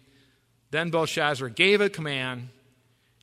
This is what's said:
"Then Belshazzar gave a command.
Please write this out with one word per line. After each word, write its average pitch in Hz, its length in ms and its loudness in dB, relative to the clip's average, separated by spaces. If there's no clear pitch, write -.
"Then 165 200 0
Belshazzar 151 580 0
gave 185 320 4
a 202 80 2
command. 131 640 -6